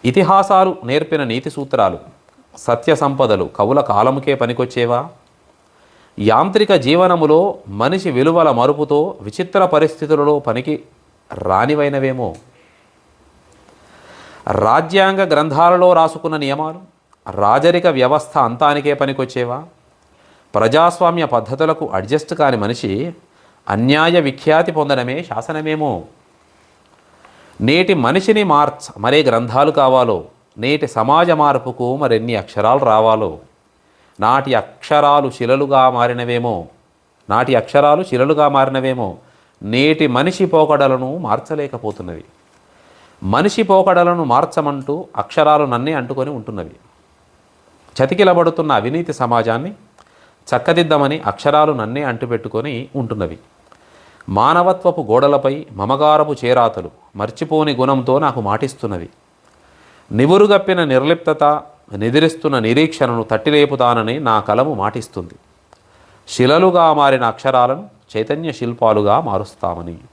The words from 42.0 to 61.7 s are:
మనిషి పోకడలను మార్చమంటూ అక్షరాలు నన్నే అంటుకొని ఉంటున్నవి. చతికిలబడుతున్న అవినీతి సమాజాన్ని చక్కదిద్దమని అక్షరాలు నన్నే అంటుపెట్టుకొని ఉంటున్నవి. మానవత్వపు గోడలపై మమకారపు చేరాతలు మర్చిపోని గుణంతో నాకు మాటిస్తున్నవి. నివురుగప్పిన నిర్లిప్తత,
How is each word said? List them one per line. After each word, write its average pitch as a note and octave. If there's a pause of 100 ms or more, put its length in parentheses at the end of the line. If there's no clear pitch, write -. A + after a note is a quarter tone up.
మనిషి D3
పోకడలను F3+
మార్చమంటూ C#3+ (100)
అక్షరాలు D3+
నన్నే C3
అంటుకొని C3
ఉంటున్నవి. G#2+ (1200)
చతికిలబడుతున్న E3+
అవినీతి C#3
సమాజాన్ని A#2 (720)
చక్కదిద్దమని D3+
అక్షరాలు D3+
నన్నే B2
అంటుపెట్టుకొని A#2+
ఉంటున్నవి. G#2+ (880)
మానవత్వపు F3
గోడలపై C3+
మమకారపు D3 (100)
చేరాతలు A#2 (260)
మర్చిపోని D3+
గుణంతో C3
నాకు C#3
మాటిస్తున్నవి. G#2 (1040)
నివురుగప్పిన F#3+
నిర్లిప్తత, D3+ (340)